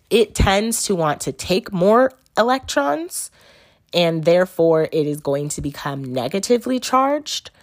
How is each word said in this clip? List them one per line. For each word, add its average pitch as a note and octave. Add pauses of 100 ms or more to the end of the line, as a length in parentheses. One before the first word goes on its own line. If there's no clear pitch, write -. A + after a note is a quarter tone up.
(100)
it G#3
tends G#3+
to G3+
want D#3
to C3+
take -
more G#3+ (240)
electrons, C#4+ (640)
and E3
therefore E3 (100)
it D3+
is D3
going D3
to D3
become C#3
negatively G3
charged. C#4 (120)